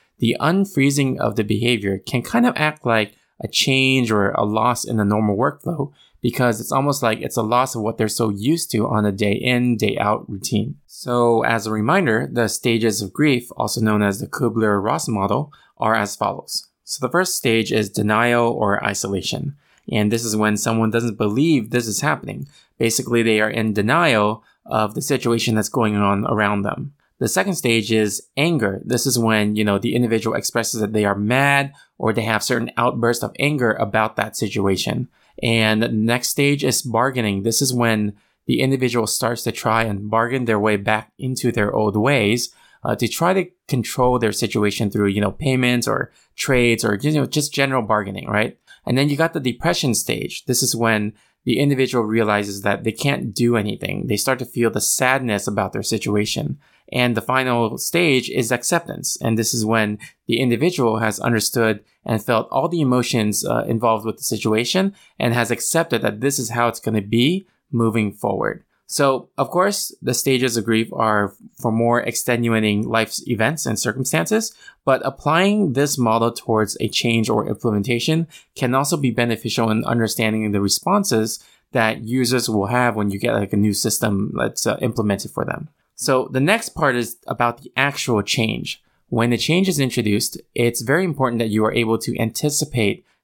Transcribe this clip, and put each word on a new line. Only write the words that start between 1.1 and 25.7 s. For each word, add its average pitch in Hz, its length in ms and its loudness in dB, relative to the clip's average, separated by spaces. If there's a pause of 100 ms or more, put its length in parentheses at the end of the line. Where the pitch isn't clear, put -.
of 113 160 -2
the 110 80 0
behavior 104 560 0
can - 240 -4
kind 240 240 2
of 240 100 0
act 151 300 -2
like 110 300 0 (240)
a - 80 -6
change 131 640 2
or 101 180 2
a 110 140 0
loss 110 400 0
in 113 140 -2
the 104 60 4
normal 104 320 2
workflow, 143 540 -2 (300)
because 120 400 0
it's 113 100 -10
almost 139 320 0
like 113 180 0
it's - 160 -8
a 120 60 0
loss 123 320 0
of 113 80 -4
what 110 160 -2
they're 110 80 2
so 107 220 0
used 113 420 0
to 110 160 0
on 107 180 2
a 104 60 2
day 101 220 0
in, 123 440 0
day 110 220 0
out 104 320 -2
routine. 104 460 -4 (100)
So 120 560 0
as 113 240 0
a 110 60 -4
reminder, 127 580 0
the 120 160 0
stages 110 560 0
of 95 100 -8
grief, 143 440 0
also - 240 -4
known 107 200 2
as 101 200 0
the 139 80 -8
Kubler-Ross 110 800 0
model, 110 440 -2 (260)
are 113 180 2
as 104 180 -2
follows. - 540 -4 (160)
So - 200 -8
the 139 60 -4
first 175 240 0
stage 113 380 0
is 107 180 0
denial 117 580 2
or 101 360 0
isolation. 107 720 -4 (340)
And 104 220 2
this 117 120 0
is 107 120 -2
when 107 200 2
someone 113 360 0
doesn't 117 260 -2
believe 120 520 2
this 117 180 0
is 104 120 -2
happening. 139 460 -4 (320)
Basically, 117 460 0
they 110 160 4
are 107 100 0
in 110 220 -2
denial 110 720 2 (200)
of 107 300 -2
the - 80 -4
situation 117 540 0
that's 104 120 0
going 110 280 0